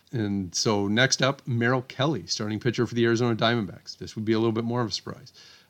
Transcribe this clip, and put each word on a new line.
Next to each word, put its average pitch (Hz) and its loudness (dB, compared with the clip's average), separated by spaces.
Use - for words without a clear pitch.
And 101 -2
so 104 2
next 123 2
up, 135 0
Merrill 123 2
Kelly, 131 -2
starting 107 -4
pitcher 117 0
for 117 -6
the 117 2
Arizona 117 2
Diamondbacks. 113 -2
This - -14
would 110 -6
be 110 2
a 110 2
little 113 2
bit 113 -2
more 120 -2
of 113 0
a 95 -10
surprise. - -10